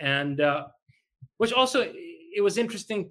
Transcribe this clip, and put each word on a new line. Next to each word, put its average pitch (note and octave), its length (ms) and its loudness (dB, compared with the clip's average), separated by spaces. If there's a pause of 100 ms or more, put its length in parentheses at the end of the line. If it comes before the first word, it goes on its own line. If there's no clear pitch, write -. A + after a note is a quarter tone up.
and, C#3+ 400 0
uh, D3 260 2 (720)
which A3+ 140 2
also, B3+ 400 2 (420)
it G3+ 80 0
was G3 160 2
interesting A3 520 -4